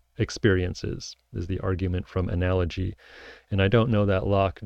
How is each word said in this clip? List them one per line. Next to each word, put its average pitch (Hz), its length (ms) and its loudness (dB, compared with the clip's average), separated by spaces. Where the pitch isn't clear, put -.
experiences, - 1000 -2
is 92 160 -8
the 90 120 -4
argument 92 460 -4
from 90 220 -4
analogy. 90 640 0
And 98 100 0
I 95 60 6
don't 113 240 4
know 104 160 4
that 95 200 0
Locke 98 400 2